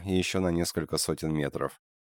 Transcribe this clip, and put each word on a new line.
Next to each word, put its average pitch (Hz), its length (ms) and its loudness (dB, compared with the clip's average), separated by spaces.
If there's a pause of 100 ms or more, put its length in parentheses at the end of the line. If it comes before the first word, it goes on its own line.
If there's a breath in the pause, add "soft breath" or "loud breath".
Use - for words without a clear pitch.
и 95 80 0
ещё 92 260 2
на 92 120 2
несколько 85 460 0
сотен 78 360 -2
метров. 69 480 -4 (380)